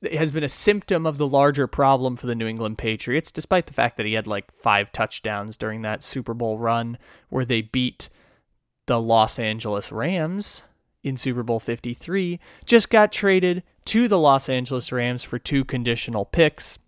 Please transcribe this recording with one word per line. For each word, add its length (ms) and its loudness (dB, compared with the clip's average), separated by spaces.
has 180 -2
been 120 -4
a 60 -4
symptom 560 0
of 140 -2
the 80 0
larger 400 4
problem 480 2
for 100 -14
the 80 -2
New 140 -2
England 320 -4
Patriots, 520 -4
despite 360 -2
the 60 -20
fact 240 0
that 100 -4
he 60 -2
had, 120 -2
like, 260 -6
five 400 0
touchdowns 640 -6
during 280 -6
that 180 -6
Super 320 -8
Bowl 240 -4
run 400 -2
where 160 -2
they 160 0
beat 480 -4
the 120 2
Los 380 4
Angeles 540 -4
Rams 720 -4
in 140 -4
Super 260 -4
Bowl 160 -2
fifty-three, 800 -4
just 240 6
got 220 6
traded 500 2
to 220 2
the 100 4
Los 320 4
Angeles 420 -2
Rams 320 -2
for 140 -6
two 260 0
conditional 640 -2
picks 640 2